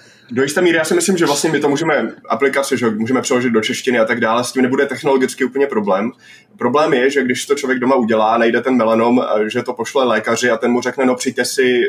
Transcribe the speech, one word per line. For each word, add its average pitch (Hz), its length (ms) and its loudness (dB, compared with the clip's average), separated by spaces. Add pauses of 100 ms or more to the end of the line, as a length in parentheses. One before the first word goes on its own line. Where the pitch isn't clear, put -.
(300)
Do 123 120 -2
jisté 147 180 -2
míry 170 160 4
já 160 80 0
si - 100 0
myslím, 175 220 0
že 165 100 2
vlastně 143 240 0
my 143 100 0
to 147 80 2
můžeme, 139 400 0 (200)
aplikace, 135 480 0
že 120 80 0
jo, 110 80 2
můžeme 113 300 -2
přeložit 123 280 0
do 113 100 2
češtiny 123 380 -2
a 113 60 4
tak 120 160 -2
dále, 117 240 0
s - 80 -8
tím 131 100 0
nebude 135 240 2
technologicky 131 580 0
úplně 135 220 0
problém. 101 440 -2 (480)
Problém 143 340 0
je, 131 180 2
že 135 140 0
když 123 220 -4
to 143 80 0
člověk 131 240 -2
doma 127 160 2
udělá, 113 440 2
najde 117 220 2
ten 131 160 0
melanom, 113 460 2
eh, 107 280 0
že 123 120 -2
to 127 100 -6
pošle 127 320 -2
lékaři 117 460 0
a 113 60 0
ten 120 140 0
mu 123 100 0
řekne: 127 260 -2
„No, 127 80 2
přijďte 123 300 -4
si, 127 440 0